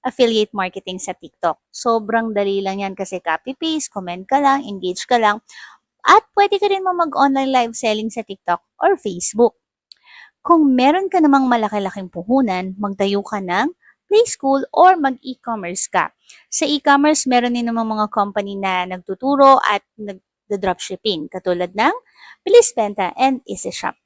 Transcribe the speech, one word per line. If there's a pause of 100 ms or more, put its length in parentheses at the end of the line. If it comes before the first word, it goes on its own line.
affiliate
marketing
sa
TikTok.
Sobrang
dali
lang
yan
kasi
copy-paste,
comment
ka
lang,
engage
ka
lang. (640)
At
pwede
ka
rin
mag-online
live
selling
sa
TikTok (240)
or
Facebook. (880)
Kung
meron
ka
namang
malaki-laking
puhunan,
magtayo
ka
ng (400)
play
school
or
mag-e-commerce
ka. (400)
Sa
e-commerce,
meron
din
namang
mga
company
na
nagtuturo
at
nag-dropshipping,
katulad
ng (480)
Bilis
Benta
and
Easy
Shop. (120)